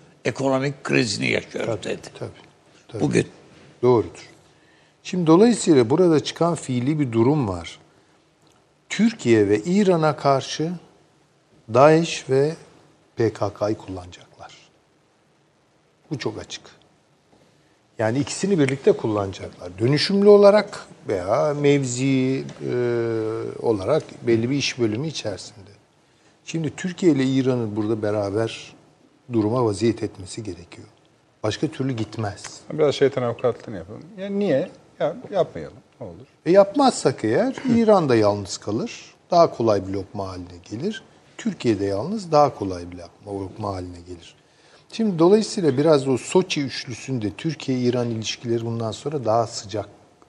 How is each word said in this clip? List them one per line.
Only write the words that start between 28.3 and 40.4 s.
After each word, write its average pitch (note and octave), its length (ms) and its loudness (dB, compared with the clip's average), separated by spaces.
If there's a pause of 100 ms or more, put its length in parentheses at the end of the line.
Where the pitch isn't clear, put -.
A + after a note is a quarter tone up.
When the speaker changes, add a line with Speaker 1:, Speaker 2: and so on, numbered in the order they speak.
Speaker 2:
duruma A#2 320 0
vaziyet G#2+ 380 -2
etmesi G2+ 400 -12
gerekiyor. F2 460 -16 (540)
Başka A2 260 -4
türlü C3+ 240 -6
gitmez. A2 500 -6 (300)
Speaker 3:
Biraz D3 220 0
şeytan C3 280 0
avukatlığını A#2 540 -4
yapalım. G#2+ 260 -14 (160)
Ya F#3+ 100 -10
niye? G3+ 420 -2 (300)
Ya E3 160 -4 (140)
yapmayalım. G#2+ 460 -4 (240)
Ne A#2+ 60 -12
olur. E2+ 200 -18 (200)
Speaker 2:
E D#3 60 2
yapmazsak G3 720 4
eğer E3+ 280 2 (100)
Speaker 3:
Hı. B3+ 100 0
Speaker 2:
İran G#3 360 4
da B2 80 6
yalnız G#2 420 2
kalır. - 560 -8 (160)
Daha E3+ 260 6
kolay G2+ 320 2
bir F#2+ 40 -6
lokma G2 360 -8
haline F2+ 300 -14 (120)